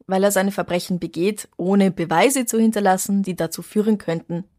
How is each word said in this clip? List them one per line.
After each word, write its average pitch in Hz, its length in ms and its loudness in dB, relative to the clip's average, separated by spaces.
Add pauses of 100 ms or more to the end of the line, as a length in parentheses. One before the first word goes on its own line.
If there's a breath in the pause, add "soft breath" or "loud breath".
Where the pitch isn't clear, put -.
weil 190 160 0
er 202 80 4
seine 196 220 0
Verbrechen 180 460 -4
begeht, 175 580 -4
ohne 190 340 2
Beweise 190 540 2
zu 226 160 -2
hinterlassen, 202 600 2
die 185 120 -6
dazu 165 280 -6
führen 214 340 0
könnten, 170 480 -6 (140)